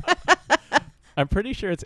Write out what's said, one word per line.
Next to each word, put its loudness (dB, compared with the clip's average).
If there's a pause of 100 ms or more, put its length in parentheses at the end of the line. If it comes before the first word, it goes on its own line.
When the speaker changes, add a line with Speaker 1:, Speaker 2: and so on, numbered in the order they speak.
(380)
Speaker 1:
<laughs> -4
Speaker 2:
I'm 0
pretty -2
sure -6
it's -6